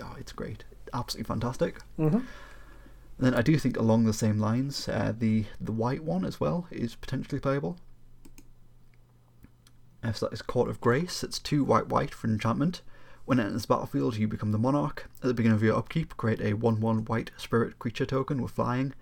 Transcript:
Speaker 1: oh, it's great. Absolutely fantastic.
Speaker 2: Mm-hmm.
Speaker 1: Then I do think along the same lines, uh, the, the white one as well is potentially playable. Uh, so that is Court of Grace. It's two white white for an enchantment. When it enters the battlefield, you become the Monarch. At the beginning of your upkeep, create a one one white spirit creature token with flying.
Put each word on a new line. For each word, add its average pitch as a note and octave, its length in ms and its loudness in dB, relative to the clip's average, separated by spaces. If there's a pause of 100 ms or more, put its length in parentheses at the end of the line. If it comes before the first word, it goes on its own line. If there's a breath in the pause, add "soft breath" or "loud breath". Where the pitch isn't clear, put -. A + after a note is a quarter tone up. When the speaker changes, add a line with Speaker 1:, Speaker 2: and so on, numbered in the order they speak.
Speaker 1:
oh, - 160 -12
it's - 140 -12
great. - 320 -10 (280)
Absolutely A#2 360 -6
fantastic. B2 520 -2 (180)
Speaker 2:
Mm-hmm. D#3 200 4 (1000 loud breath)
Speaker 1:
Then B2+ 160 4
I B2 80 2
do D#3 160 6
think B2 180 0
along A2+ 300 6
the A2 60 4
same G#2+ 260 2
lines, A#2+ 500 0
uh, G#2+ 280 0
the, A2 280 2 (160 loud breath)
the C3+ 120 -4
white A#2 300 0
one F3 220 0
as D3 160 -4
well E3+ 300 0
is - 260 -4
potentially - 440 -4
playable. C#3+ 360 -2 (2250)
Uh, A#2 100 -2
so - 140 -2
that - 60 -2
is - 100 -8
Court A#2 280 2
of A2+ 100 -6
Grace. C3 420 2
It's - 160 -6
two C#3+ 260 2
white A#2 240 4
white B2+ 260 0
for - 120 -6
an A2 80 2
enchantment. A#2 480 0 (440 soft breath)
When B2+ 120 4
it A2+ 60 2
enters G2+ 180 -2
the - 60 -10
battlefield, C3 480 0
you G#2+ 100 2
become G#2+ 240 -2
the G#2+ 80 2
Monarch. C#3+ 500 0 (140)
At B2+ 60 2
the B2 60 4
beginning A2+ 220 6
of G#2+ 60 4
your G#2+ 140 6
upkeep, - 400 -2
create A2 240 0
a G#2+ 140 2
one A2+ 260 2
one A2 240 2
white A2+ 320 -2
spirit - 420 0
creature B2 280 -4
token C3+ 360 -2
with G#2+ 100 -6
flying. B2 500 -2